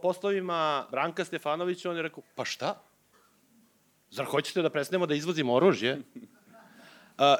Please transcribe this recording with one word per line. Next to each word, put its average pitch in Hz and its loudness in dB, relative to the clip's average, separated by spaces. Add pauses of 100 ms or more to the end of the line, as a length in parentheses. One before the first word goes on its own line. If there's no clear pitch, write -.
poslovima 175 0
Branka 165 0
Stefanovića, 175 -4
on 170 -4
je 165 -4
rekao, 156 -8 (120)
„Pa 127 -6
šta? - -6 (1300)
Zar 135 -6
hoćete 151 0
da 156 2
prestanemo 170 -2
da 151 0
izvozimo 151 0
oružje?” 135 4 (1160)
A, 143 6